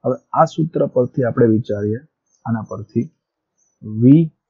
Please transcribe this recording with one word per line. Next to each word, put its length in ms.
હવે 120
આ 120
સૂત્ર 420
પરથી 360
આપણે 240
વિચારીએ, 540
આના 160
પરથી 440
v 200